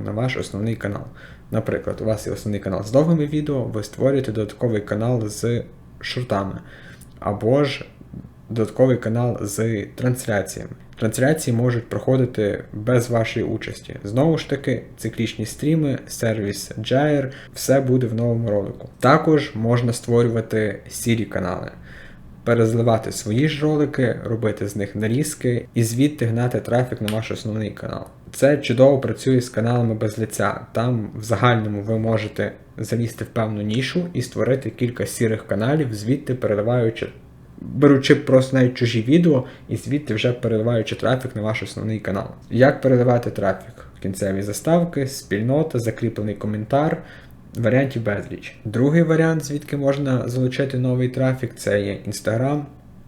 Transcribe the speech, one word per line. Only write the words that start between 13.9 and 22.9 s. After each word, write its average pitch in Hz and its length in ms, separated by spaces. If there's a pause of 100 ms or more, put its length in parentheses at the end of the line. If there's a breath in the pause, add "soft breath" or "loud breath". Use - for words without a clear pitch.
Знову 139 340
ж - 120
таки, 135 340 (140)
циклічні 110 480
стріми, 147 600
сервіс 110 720
Jair, 135 540 (220 loud breath)
все 135 280
буде 123 260
в 104 60
новому 117 360
ролику. 104 400 (100)
Також 156 560
можна 117 380
створювати 113 880 (100)
сірі 113 360
канали, - 460 (720 loud breath)
перезливати 113 680